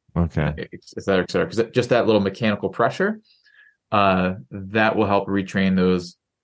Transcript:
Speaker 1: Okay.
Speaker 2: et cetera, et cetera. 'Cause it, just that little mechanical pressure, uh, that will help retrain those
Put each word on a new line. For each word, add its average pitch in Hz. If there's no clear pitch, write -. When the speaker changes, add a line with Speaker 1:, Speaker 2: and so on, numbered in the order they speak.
Speaker 1:
Okay. 82
Speaker 2:
et -
cetera, 95
et -
cetera. 85
'Cause 92
it, 113
just 123
that 117
little 107
mechanical 98
pressure, 202
uh, 95
that 104
will 104
help 98
retrain 95
those 92